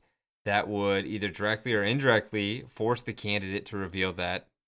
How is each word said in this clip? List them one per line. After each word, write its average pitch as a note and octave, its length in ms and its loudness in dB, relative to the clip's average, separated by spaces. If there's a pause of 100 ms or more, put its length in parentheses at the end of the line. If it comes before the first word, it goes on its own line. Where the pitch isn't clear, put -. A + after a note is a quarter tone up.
(460)
that G#2 220 2
would G2+ 380 2
either G2+ 240 -2
directly G#2+ 460 -2
or G#2 80 4
indirectly A2+ 840 2
force A#2 360 0
the A2+ 100 -6
candidate G2+ 540 -4
to G#2+ 100 -8
reveal F#2 360 -2
that F2+ 340 -4 (200)